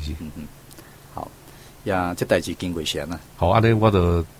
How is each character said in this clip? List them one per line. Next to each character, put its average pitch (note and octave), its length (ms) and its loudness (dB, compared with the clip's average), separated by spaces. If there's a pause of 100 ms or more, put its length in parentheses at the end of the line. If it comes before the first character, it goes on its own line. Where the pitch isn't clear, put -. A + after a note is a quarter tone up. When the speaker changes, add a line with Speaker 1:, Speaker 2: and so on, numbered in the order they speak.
Speaker 1:
是。 D2+ 180 -6
Speaker 2:
嗯， D2+ 180 -12
嗯。 D2+ 80 -12 (720)
好， - 160 -12 (540)
呀， F2+ 320 -2
这 - 80 -2
代 F#2 160 2
志 E2+ 140 -6
经 F2+ 180 -6
过 E2 120 -4
谁 D#2 180 -4
啊？ D#2+ 180 -8 (160)
Speaker 1:
好， E2+ 140 2
安 A2 120 4
尼 A2+ 100 4
我 A2 180 4
就 F2 340 4 (160)